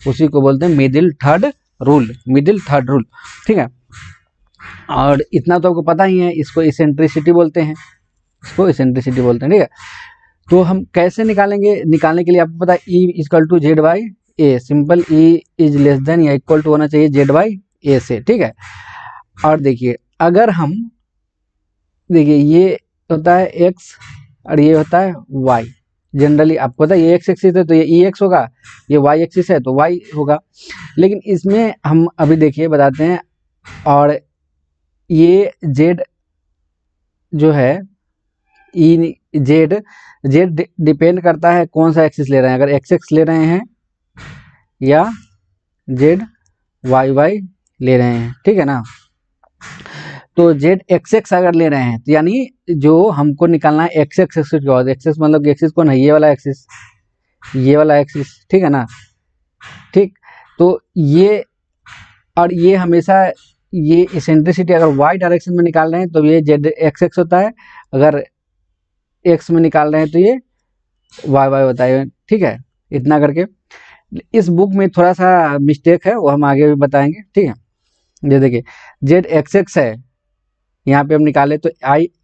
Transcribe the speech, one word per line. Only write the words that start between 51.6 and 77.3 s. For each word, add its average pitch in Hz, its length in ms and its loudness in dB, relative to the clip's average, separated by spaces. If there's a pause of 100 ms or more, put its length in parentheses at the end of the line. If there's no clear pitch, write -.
रहे 139 120 -2
हैं 120 180 -4
तो 147 120 -6
यानी 180 360 0 (240)
जो 160 400 2
हमको 147 360 -2
निकालना 156 360 0
है 170 80 -2
एक्स 151 280 -2
एक्स 170 180 -2
एक्सिस 151 240 -2
के 139 60 -6
बाद, 127 220 0
एक्सिस 147 300 -4
मतलब 151 240 0
कि 147 80 0
एक्सिस 156 200 -2
कौन 160 180 0
है, 135 100 2
ये 143 120 2
वाला 151 180 4
एक्सिस, 139 360 -6 (800)
ये 135 340 0
वाला 151 200 2
एक्सिस। 143 380 -6 (160)
ठीक 190 120 2
है 156 60 0
ना, 135 160 -2 (1080)
ठीक, 190 200 0 (460)
तो 175 200 2 (180)
ये 175 460 2 (920)
और 175 180 0
ये 175 220 2
हमेशा 180 480 2 (480)
ये 170 320 2 (100)
इसेंट्रिसिटी 165 580 0
अगर 165 120 2 (100)
y 151 220 0
direction 175 360 -2
में 175 100 0
निकाल 160 280 0
रहे 175 100 -4
हैं 180 100 -6
तो 156 140 0
ये 160 180 2
जेड 147 240 0
एक्स 156 360 -4
एक्स 175 160 -2
होता 175 200 0
है, 208 120 -2 (420)
अगर 143 300 0 (1000)
एक्स 170 260 0
में 165 100 2
निकाल 151 320 0
रहे 156 80 0
हैं 156 100 -4
तो 165 80 0
ये 233 200 2 (760)
वाई 135 360 -2
वाई 135 140 0
होता 127 200 -2
है। 131 220 0 (240)
ठीक 214 120 -2
है, 117 160 -2 (340)
इतना 147 280 -2
करके 151 260 0 (880)
इस 196 160 0
book 185 240 0
में 196 160 0
थोड़ा 175 240 0
सा 180 460 0
mistake 151 480 0
है, 214 80 0
वो 180 140 -2
हम 143 160 0
आगे 139 220 2
भी 147 100 2
बताएंगे। 143 480 -2
ठीक 196 200 -2